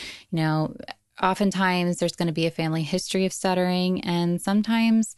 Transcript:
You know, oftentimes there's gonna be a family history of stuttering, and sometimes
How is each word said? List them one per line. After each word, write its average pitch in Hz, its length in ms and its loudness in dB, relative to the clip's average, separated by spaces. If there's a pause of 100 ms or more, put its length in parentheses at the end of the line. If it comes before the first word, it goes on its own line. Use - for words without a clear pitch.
(320)
You 170 60 0
know, 156 380 0 (460)
oftentimes 185 760 0
there's 170 180 -2
gonna 170 160 0
be 165 140 0
a 165 40 0
family 160 320 -2
history 185 440 -2
of 185 60 -2
stuttering, 180 680 0
and 175 420 0
sometimes 226 760 2